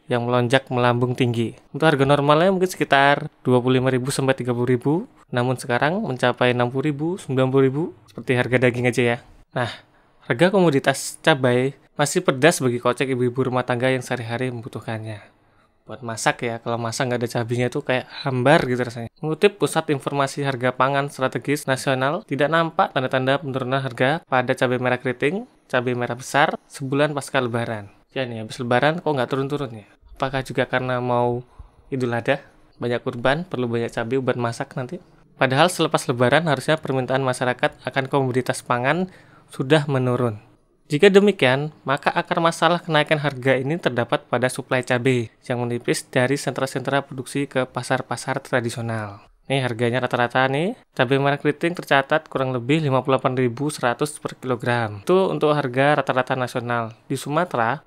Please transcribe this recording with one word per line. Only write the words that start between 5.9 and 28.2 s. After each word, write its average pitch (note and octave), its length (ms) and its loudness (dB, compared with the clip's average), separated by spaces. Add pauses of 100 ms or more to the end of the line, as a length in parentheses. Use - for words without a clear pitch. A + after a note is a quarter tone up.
mencapai B2+ 480 0
enam B2 160 2
puluh C3+ 240 -2
ribu, D3 240 -4
sembilan C3 320 0
puluh C3+ 240 4
ribu, C#3 120 -4 (280)
seperti B2+ 240 -4
harga B2 240 2
daging B2 320 2
aja B2 160 0
ya. A#2+ 120 0 (360)
Nah, B2 160 -4 (560)
harga C#3+ 240 2
komoditas D#3 720 2
cabai B2+ 560 2 (160)
masih F3 320 0
pedas D3 320 4
bagi A#2+ 240 0
kocek B2 240 0
ibu-ibu B2 400 0
rumah B2+ 160 0
tangga B2+ 240 -2
yang C3 160 0
sehari-hari B2 480 -4
membutuhkannya. A2+ 880 -10 (500)
Buat A2+ 180 -14
masak B2 400 -2
ya, A#2 160 -6
kalau A#2 160 -4
masak A#2 320 -4
nggak B2 80 -2
ada A#2 120 -4 (100)
cabainya A#2+ 260 -2
itu C#3+ 160 -4
kayak B2+ 240 -2 (160)
hambar C3+ 400 4
gitu B2+ 160 -2
rasanya. A#2+ 400 -6
Mengutip D#3 400 0
Pusat D#3+ 320 -2
Informasi C#3+ 560 -2
Harga B2+ 240 0
Pangan C#3 400 0
Strategis C3+ 560 -2
Nasional, C3+ 640 0
tidak C#3+ 160 0
nampak E3 480 0
tanda-tanda C3 480 0
penurunan C3 400 -4
harga C3+ 480 0
pada B2+ 240 2
cabai B2+ 240 2
merah B2 240 0
keriting, D3 480 -2 (160)
cabai B2 320 -2
merah A#2+ 160 -4
besar C3+ 400 0 (160)
sebulan C#3+ 400 0
pasca C#3+ 320 -2
Lebaran. A#2 480 -6 (240)
Ya C3+ 80 -4